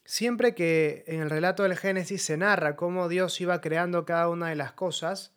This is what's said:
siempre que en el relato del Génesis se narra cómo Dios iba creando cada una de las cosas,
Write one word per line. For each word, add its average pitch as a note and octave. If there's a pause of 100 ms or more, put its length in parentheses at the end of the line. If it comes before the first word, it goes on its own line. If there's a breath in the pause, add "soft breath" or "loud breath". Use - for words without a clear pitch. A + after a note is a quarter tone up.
siempre A#3+
que D#3+
en D#3+
el D3+
relato F3
del F#3
Génesis F#3+
se D#3
narra E3
cómo F3
Dios F3+
iba F3
creando E3+
cada E3+
una E3+
de D#3+
las C#3+
cosas, F3+